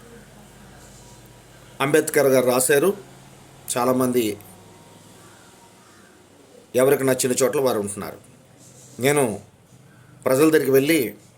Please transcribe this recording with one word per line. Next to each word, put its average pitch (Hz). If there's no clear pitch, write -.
అంబేద్కర్ 147
గారు 131
రాశారు. 143
చాలామంది 123
ఎవరికి 131
నచ్చిన 127
చోట్ల 127
వారు 117
ఉంటున్నారు. 98
నేను 131
ప్రజల 135
దగ్గరికి 151
వెళ్ళి 135